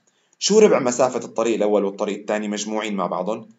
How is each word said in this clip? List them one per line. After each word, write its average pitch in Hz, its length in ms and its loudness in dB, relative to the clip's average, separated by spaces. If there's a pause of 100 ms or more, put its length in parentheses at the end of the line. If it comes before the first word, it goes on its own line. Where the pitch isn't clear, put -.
(400)
شو 208 200 4
ربع 170 200 6
مسافة 127 460 0
الطريق 113 300 -2
الأول 104 300 2
والطريق 101 340 -4
الثاني 107 280 -4
مجموعين 104 480 -6
مع 90 120 -2
بعضهم؟ 92 520 -6